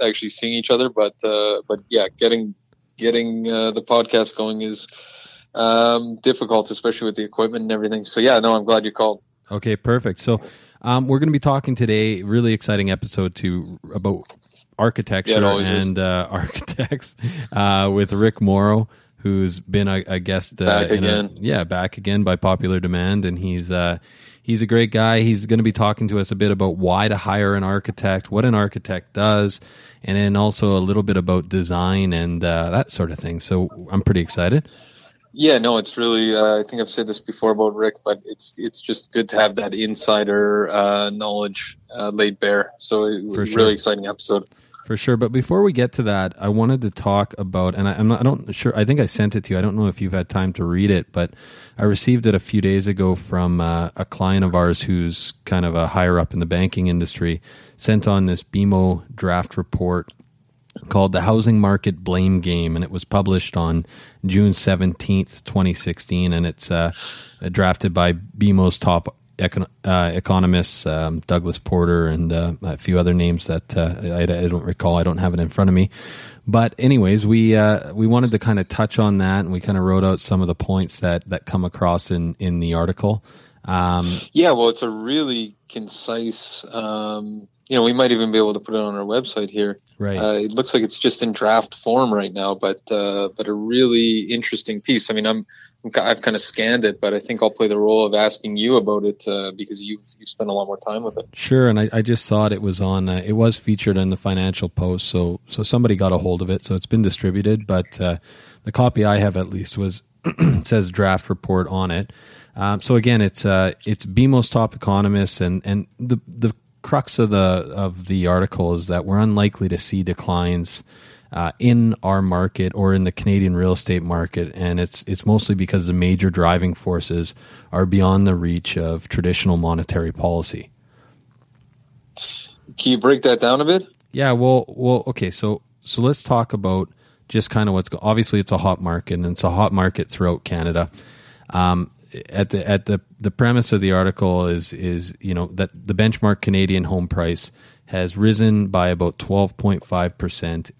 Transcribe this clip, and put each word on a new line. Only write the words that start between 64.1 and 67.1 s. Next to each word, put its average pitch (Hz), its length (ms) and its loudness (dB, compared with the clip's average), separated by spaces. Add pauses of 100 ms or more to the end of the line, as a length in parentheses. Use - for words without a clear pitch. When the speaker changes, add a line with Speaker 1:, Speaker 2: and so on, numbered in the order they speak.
Speaker 2:
June 98 260 4
seventeenth, 92 920 -2
twenty 92 280 0
sixteen, 90 600 -4
and 85 120 0
it's, - 240 -6
uh, 85 220 0 (580)